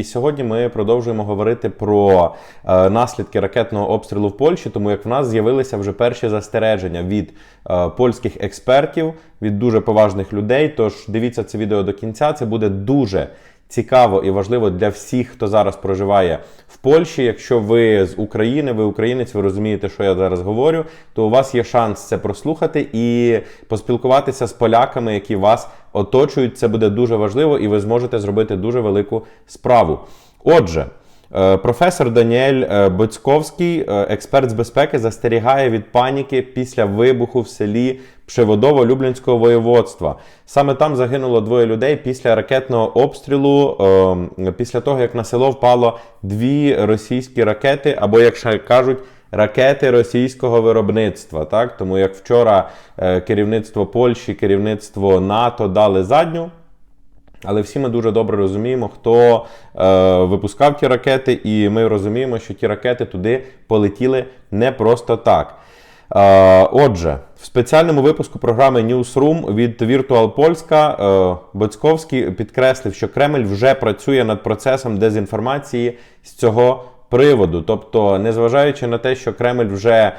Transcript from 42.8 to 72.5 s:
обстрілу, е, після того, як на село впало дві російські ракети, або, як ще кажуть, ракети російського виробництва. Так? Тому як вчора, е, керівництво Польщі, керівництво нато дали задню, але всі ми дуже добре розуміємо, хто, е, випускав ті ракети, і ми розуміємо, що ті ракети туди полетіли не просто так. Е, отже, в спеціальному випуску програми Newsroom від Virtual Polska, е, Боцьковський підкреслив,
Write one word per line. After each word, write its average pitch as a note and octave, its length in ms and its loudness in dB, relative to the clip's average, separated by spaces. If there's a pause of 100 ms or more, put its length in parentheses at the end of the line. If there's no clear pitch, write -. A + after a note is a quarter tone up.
обстрілу, C#3 800 0 (640)
е, F#2 120 -2
після A#2+ 280 -6
того, C3+ 200 -2
як A#2+ 140 -2
на A#2 100 -4
село B2+ 260 0
впало B2 480 2 (240)
дві B2+ 580 0
російські A2+ 640 -2
ракети, C#3 560 0
або, G#2 200 4
як A#2 160 4
ще A2 220 -4
кажуть, B2+ 400 2 (320)
ракети C3 600 0
російського A#2+ 720 0
виробництва. G#2+ 840 0
Так? A#2 320 -4
Тому F#2+ 220 -4
як F#2+ 160 0
вчора, A2 540 2 (300)
е, F#2 220 0
керівництво G#2+ 640 -2
Польщі, A#2 480 -2
керівництво G2+ 880 0
нато A2 480 -2
дали F#2+ 360 2
задню, E3 460 0 (920)
але G2+ 160 -2
всі G#2 180 -6
ми C3+ 100 -2
дуже A2+ 220 -2
добре G#2+ 260 0
розуміємо, G#2 580 -4
хто, A#2 520 4 (300)
е, F#2 480 4
випускав G2+ 520 0
ті C#3+ 100 -2
ракети, C3 580 0
і G#2+ 240 0
ми A2 200 0
розуміємо, A2 500 -4
що G#2 160 -14
ті A#2 120 -6
ракети A#2+ 380 -4
туди A2 400 -4 (220)
полетіли A2+ 580 0 (260)
не A#2 220 -2
просто A#2 440 0
так. F2 380 0 (600)
Е, F#2+ 560 8
отже, F2 460 2 (220)
в - 60 -20
спеціальному D3+ 560 2
випуску - 360 0
програми A#2+ 440 2
Newsroom B2+ 720 0
від A#2 280 -2
Virtual A#2 520 2
Polska, D3+ 720 2 (280)
е, F2+ 40 -4 (160)
Боцьковський C3 800 -2
підкреслив, A#2 640 -2